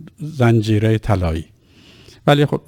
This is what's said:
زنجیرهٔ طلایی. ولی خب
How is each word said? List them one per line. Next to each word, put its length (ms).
زنجیرهٔ 800
طلایی. 480
ولی 200
خب 220